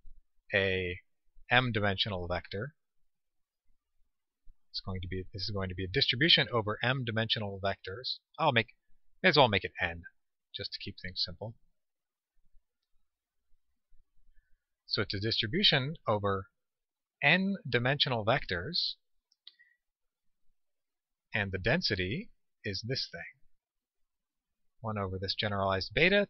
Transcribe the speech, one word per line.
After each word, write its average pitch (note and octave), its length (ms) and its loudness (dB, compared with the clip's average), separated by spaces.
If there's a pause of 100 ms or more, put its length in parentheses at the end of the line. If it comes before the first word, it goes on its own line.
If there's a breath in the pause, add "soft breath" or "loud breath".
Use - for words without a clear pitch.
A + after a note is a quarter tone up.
(520)
a F#2 460 2 (540)
m-dimensional G#2 760 2
vector. G2 460 -4 (2000)
It's - 120 -10
going F#2+ 180 -6
to F2+ 60 -8
be, F#2 240 -4
this G2 120 -8
is - 120 -4
going F#2+ 140 0
to F#2 60 -6
be F#2+ 80 -2
a F#2 40 -2
distribution C#3 640 4
over A2 300 0
m-dimensional A2+ 800 0
vectors. - 540 -4 (220)
I'll D3+ 140 4
make, A2+ 160 4 (520)
may F#3 80 6
as D3 80 6
well C3 120 10
make G2 160 2
it - 140 -6
n, F2 220 -2 (540)
just - 180 -8
to - 100 -8
keep G2 160 -10
things F2+ 240 -6
simple. G2 300 -8 (3250)
So - 160 -2
it's - 100 -6
a G2+ 60 -4
distribution C3 720 0 (140)
over G2+ 400 0 (760)
n-dimensional C#3+ 1000 0
vectors, A2 680 -2 (2500 soft breath)
and G2+ 160 -2
the G2 80 -4
density A2+ 720 0 (340)
is G2 200 -8
this B2+ 240 -4
thing. E3+ 120 -14 (1600)
One G#2+ 160 -6
over F#2+ 200 -4
this F#2+ 160 -4
generalized G2 640 0
beta F#3+ 340 4